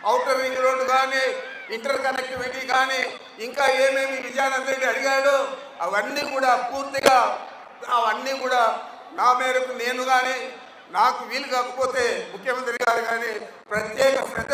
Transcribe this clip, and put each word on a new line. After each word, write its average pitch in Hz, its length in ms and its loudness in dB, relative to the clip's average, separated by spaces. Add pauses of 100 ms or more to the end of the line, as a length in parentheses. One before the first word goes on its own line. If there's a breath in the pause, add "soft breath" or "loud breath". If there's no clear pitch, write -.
ఔటర్ 262 360 2
రింగ్ 262 220 -2
రోడ్డు 262 200 2
కానీ, 262 400 2 (520)
ఇంటర్ 254 260 -2
కనెక్టివిటీ 262 680 -4
కానీ, 262 340 2 (380)
ఇంకా 254 260 0
ఏమేమి 269 520 2
విజయానంద 262 500 -2
రెడ్డి 262 180 0
అడిగాడో 269 500 2 (460)
అవన్నీ 214 400 0
కూడా 262 340 2
పూర్తిగా, 269 640 4 (720)
అవన్నీ 240 440 0
కూడా 254 300 2 (500)
నా 240 200 4
మేరకు 254 380 2
నేను 247 320 -4
కానీ 254 320 2 (560)
నాకు 214 340 2
వీలు 262 220 -6
కాకపోతే 254 560 0 (280)
ముఖ్యమంత్రి 240 500 -4
గారు 233 200 2
కానీ 233 300 -4 (380)
ప్రత్యేక 220 460 2 (100)
శ్రద్ధ 226 280 -4